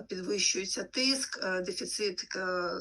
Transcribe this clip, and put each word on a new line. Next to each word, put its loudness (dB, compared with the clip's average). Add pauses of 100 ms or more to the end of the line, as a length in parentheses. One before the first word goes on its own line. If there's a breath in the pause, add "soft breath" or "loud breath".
підвищується 2
тиск, 0
е, 2
дефіцит, -2
е, 0 (120)